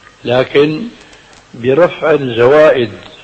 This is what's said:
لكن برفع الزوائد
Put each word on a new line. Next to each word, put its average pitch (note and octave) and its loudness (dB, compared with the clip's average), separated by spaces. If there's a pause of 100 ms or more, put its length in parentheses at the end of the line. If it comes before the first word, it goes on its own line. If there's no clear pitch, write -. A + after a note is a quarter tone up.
(260)
لكن C#3 0 (720)
برفع C#3 -2
الزوائد C3 2 (320)